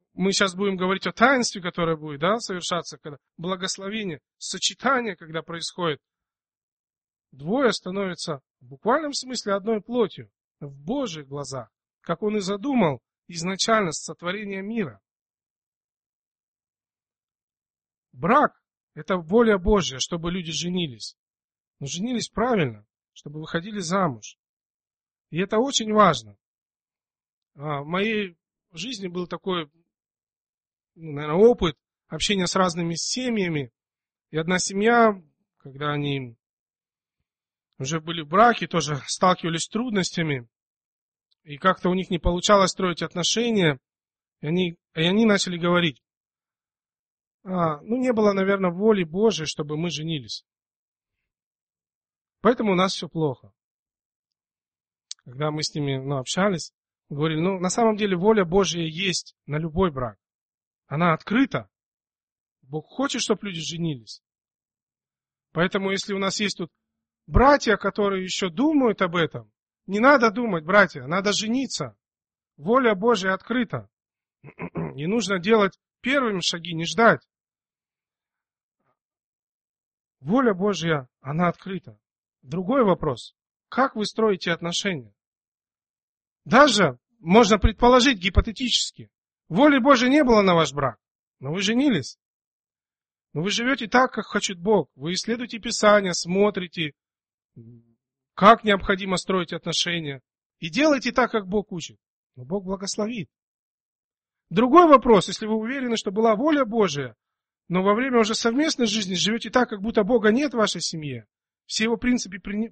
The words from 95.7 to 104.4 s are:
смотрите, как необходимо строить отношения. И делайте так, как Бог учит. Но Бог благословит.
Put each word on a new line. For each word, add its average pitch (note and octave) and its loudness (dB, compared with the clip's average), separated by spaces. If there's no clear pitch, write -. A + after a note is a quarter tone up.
смотрите, F3+ -2
как G#3 6
необходимо G3 0
строить F3+ -4
отношения. D#3+ -6
И E3 -8
делайте B3+ 2
так, A#3+ 2
как G3+ -4
Бог G3 -4
учит. D3+ -12
Но B2 -18
Бог F3+ -8
благословит. G3 -6